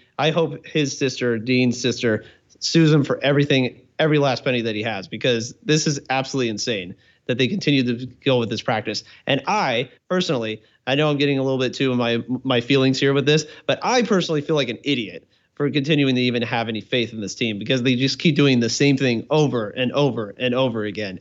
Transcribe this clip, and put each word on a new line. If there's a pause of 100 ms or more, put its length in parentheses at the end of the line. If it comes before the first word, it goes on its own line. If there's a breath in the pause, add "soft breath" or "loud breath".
(180 loud breath)
I
hope
his
sister,
Dean's
sister, (340 loud breath)
sues
him
for
everything, (180)
every
last
penny
that
he
has,
because (100)
this
is
absolutely
insane (320 soft breath)
that
they
continue
to (180)
go
with
this
practice. (240 loud breath)
And
I, (180)
personally, (240 soft breath)
I
know
I'm
getting
a
little
bit
too
in
my, (200)
my
feelings
here
with
this, (220 loud breath)
but
I
personally
feel
like
an
idiot (280)
for
continuing
to
even
have
any
faith
in
this
team,
because
they
just
keep
doing
the
same
thing
over
and
over
and
over
again.